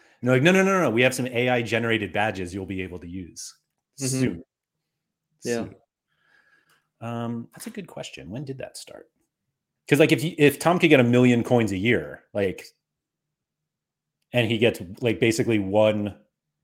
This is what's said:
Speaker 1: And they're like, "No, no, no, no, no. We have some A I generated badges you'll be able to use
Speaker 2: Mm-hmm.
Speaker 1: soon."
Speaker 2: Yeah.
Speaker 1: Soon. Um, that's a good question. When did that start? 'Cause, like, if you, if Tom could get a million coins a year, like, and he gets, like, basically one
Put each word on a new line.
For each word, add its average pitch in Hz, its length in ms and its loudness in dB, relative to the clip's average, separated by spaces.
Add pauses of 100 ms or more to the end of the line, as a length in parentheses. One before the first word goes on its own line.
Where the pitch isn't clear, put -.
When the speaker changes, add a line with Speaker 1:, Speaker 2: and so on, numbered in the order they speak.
(220)
Speaker 1:
And 120 60 -4
they're 127 100 4
like, 127 40 4
"No, 165 100 6
no, 190 120 4
no, 190 80 2
no, 190 140 2
no. 131 40 2
We 113 140 2
have 127 100 4
some 123 140 -6
A 123 220 -2
I 123 120 0
generated 113 500 -2
badges 98 400 -4
you'll 95 140 -8
be 95 160 -8
able 90 160 -10
to 87 100 -16
use 87 460 -16 (460)
Speaker 2:
Mm-hmm. 131 200 -4
Speaker 1:
soon." 98 240 -2 (1000)
Speaker 2:
Yeah. 117 220 -4
Speaker 1:
Soon. - 100 -18 (1300)
Um, 117 520 -8
that's - 140 -16
a - 20 -12
good 208 160 -14
question. - 460 -16
When 131 120 -12
did 131 140 -12
that - 180 -14
start? - 320 -20 (800)
'Cause, 139 120 2
like, 156 120 6
if 135 120 0
you, 175 160 -4
if 143 180 4
Tom 175 220 0
could 170 100 2
get 147 100 8
a 123 40 6
million 123 400 4
coins 117 300 0
a 95 40 -4
year, 92 460 -2 (100)
like, 98 320 -4 (1700)
and 120 160 0
he 117 80 0
gets, 110 240 2 (180)
like, 117 200 -2
basically 113 400 2
one 104 580 0 (460)